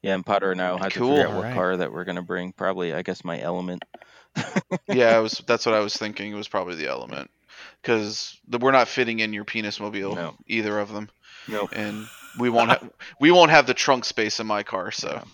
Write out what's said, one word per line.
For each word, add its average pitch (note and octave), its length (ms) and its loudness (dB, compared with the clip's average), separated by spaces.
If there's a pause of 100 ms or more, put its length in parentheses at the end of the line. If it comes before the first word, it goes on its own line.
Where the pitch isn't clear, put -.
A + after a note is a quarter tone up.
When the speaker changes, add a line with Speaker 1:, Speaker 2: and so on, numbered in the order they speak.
Speaker 1:
Yeah, F#2+ 140 -2
and F#2 100 -6
Potter G2 260 2
and F#2 100 -2
I F2+ 100 0
will F2+ 80 -4
have F#2+ 140 -4
Speaker 2:
Cool. B2 160 0
Speaker 1:
to C#3 60 4
figure C#3+ 140 4
out G#2 60 -4
what - 20 -2
Speaker 3:
All G2 60 -2
right. A#2+ 120 -6
Speaker 1:
car F#2 220 0
that E2 140 -2
we're E2+ 120 -8
gonna F#2 180 -6
bring. F2+ 300 -6
Probably, F#2 420 -4
I E2 80 -4
guess, F#2 220 -8
my E2+ 160 -6
Element. F2+ 440 -6 (520)
<laughs> - 80 -4 (440)
Speaker 2:
Yeah, A#2+ 280 6
I A2+ 40 6
was, A2 280 -2
that's A#2+ 180 0
what A2+ 100 2
I G#2+ 40 4
was G#2 160 -2
thinking. G#2 360 -8
It G#2 40 -10
was G#2 120 -10
probably F2+ 280 -4
the D2+ 120 -6
Element, B1+ 420 -8 (540)
'cause G#2+ 540 -2 (100)
the, A#2+ 100 -4
we're B2+ 140 2
not C3 160 6
fitting A#2 320 -2
in A2 120 -2
your G#2 140 -8
penis G#2+ 340 -6
mobile, G2+ 360 -6
Speaker 1:
No. E2 200 -8 (120)
Speaker 2:
either G#2+ 320 -2
of G#2 120 -6
them. G#2 180 -10 (380)
Speaker 1:
No. G#2 240 -6
Speaker 2:
And G#2+ 360 -8 (320)
we A#2+ 100 2
won't A#2 220 4
ha-, B2 180 2 (100)
Speaker 1:
<laughs> - 200 -18
Speaker 2:
we D3 120 8
won't E3+ 200 10
have D3 160 8
the B2+ 80 2
trunk B2+ 300 2
space - 340 -2
in A2 80 -6
my G#2 160 -2
car, F#2 280 -6
so. - 200 -8
Speaker 1:
Yeah. - 120 -8 (100)